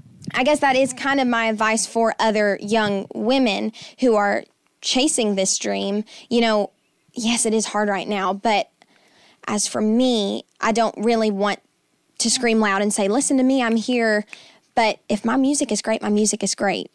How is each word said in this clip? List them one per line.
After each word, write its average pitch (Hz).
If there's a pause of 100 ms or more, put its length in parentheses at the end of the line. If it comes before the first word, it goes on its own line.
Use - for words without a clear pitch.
(340)
I 254
guess 294
that 269
is 262
kind 277
of 254
my 233
advice 220
for 226
other 208
young 202
women 220 (280)
who 247
are 202 (380)
chasing 247
this 190
dream. 202 (240)
You 233
know, 214 (420)
yes, 233
it 220
is 214
hard 208
right 196
now, 190
but 202 (760)
as 208
for 233
me, 214 (160)
I 220
don't 220
really 220
want 196 (580)
to 226
scream 233
loud 202
and 208
say, 202
"Listen 269
to 262
me, 262
I'm 226
here." 226 (500)
But 220 (100)
if 214
my 233
music 277
is 208
great, 220
my 214
music 208
is 196
great. 190